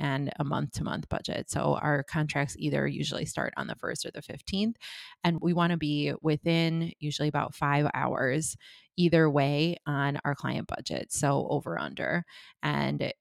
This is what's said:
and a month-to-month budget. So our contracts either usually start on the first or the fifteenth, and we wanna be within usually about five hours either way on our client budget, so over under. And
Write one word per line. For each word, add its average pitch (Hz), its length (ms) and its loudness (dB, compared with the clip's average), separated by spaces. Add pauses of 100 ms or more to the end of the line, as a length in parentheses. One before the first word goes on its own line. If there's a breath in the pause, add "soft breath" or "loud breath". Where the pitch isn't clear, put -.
and 139 360 -2
a 147 60 -2
month-to-month 139 640 -4
budget. - 420 -4
So 143 320 0
our 143 220 0
contracts 143 560 -2
either 139 260 0
usually 143 380 -2
start - 320 -4
on - 120 -6
the - 80 -8
first - 300 -6
or - 60 -8
the - 100 -12
fifteenth, 214 540 -4 (480 loud breath)
and 170 160 2
we 175 140 2
wanna 170 240 2
be 147 440 0
within 165 800 2
usually 151 300 -2
about 147 260 -2
five 147 380 4
hours 131 640 0 (380 loud breath)
either 165 320 6
way 147 480 4 (120)
on 143 360 0
our 143 120 0
client - 320 -4
budget, - 440 -6
so 139 380 2
over 135 300 -2
under. 73 440 -2 (380 loud breath)
And 143 600 0